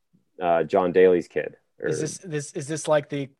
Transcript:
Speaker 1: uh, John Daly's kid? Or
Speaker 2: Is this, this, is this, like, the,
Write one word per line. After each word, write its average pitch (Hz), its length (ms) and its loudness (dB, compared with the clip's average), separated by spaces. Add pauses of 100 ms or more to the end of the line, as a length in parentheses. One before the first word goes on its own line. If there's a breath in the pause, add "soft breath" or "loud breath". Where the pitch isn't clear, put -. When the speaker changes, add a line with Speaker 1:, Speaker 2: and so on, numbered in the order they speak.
(400)
Speaker 1:
uh, 85 240 2
John 90 280 0
Daly's 90 360 4
kid? - 280 -8 (240)
Or - 100 -8
Speaker 2:
Is 156 120 -4
this, 151 160 -8
this, 151 360 -10
is 147 140 -10
this, 156 200 -8
like, 151 200 0
the, 143 220 -8 (100)